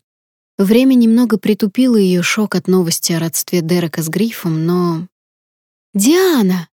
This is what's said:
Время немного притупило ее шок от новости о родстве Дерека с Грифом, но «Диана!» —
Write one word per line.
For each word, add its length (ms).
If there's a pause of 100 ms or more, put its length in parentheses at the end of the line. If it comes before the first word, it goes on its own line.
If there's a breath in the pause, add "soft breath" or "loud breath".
(580)
Время 380
немного 420
притупило 580
ее 280
шок 320
от 120
новости 460
о 60
родстве 420
Дерека 400
с 80
Грифом, 560
но 420 (840)
«Диана!» — 800